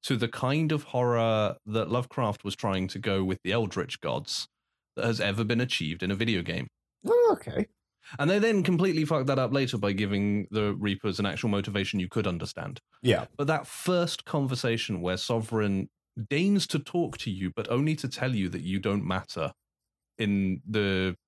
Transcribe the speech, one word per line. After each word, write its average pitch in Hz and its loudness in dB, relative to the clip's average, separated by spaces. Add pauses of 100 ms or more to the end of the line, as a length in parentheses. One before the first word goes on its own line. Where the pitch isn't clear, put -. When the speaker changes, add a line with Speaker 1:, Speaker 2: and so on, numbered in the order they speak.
Speaker 1:
to 135 0
the 117 0
kind 151 0
of 147 0
horror 113 2
that 104 -2
Lovecraft 120 -2
was 101 -4
trying 95 -2
to 98 -8
go 98 0
with 92 -2
the 92 -2
Eldritch 98 -2
gods - -4 (480)
that - -2
has 117 0
ever 104 0
been 117 2
achieved 85 -2
in 92 0
a 98 0
video 107 0
game. 87 -4 (380)
Speaker 2:
Oh, 480 6
okay. - -2 (500)
Speaker 1:
And 143 2
they 202 4
then 208 4
completely 175 2
fucked 147 2
that 135 2
up 127 2
later 131 0
by 101 2
giving 101 0
the 104 2
Reapers 98 -2
an 101 2
actual 101 -2
motivation 101 -2
you 90 -2
could 107 0
understand. 87 -6 (220)
Speaker 2:
Yeah. 110 4 (120)
Speaker 1:
But 143 0
that 147 0
first - -2
conversation 120 -2
where 90 0
Sovereign 110 0 (400)
deigns 185 4
to 151 0
talk - -2
to - -6
you, 92 -2
but 113 -6
only 143 2
to - -6
tell 131 -2
you 98 0
that 90 -6
you 92 -2
don't 101 0
matter 87 -2 (680)
in 101 0
the 95 2 (120)